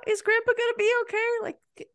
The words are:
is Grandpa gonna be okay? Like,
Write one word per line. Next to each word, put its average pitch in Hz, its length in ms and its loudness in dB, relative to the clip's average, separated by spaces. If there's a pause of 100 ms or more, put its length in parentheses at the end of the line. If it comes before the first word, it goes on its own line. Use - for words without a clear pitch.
is 427 160 0
Grandpa 466 340 2
gonna 466 220 0
be 415 120 4 (120)
okay? 453 260 -2 (140)
Like, - 140 -8 (380)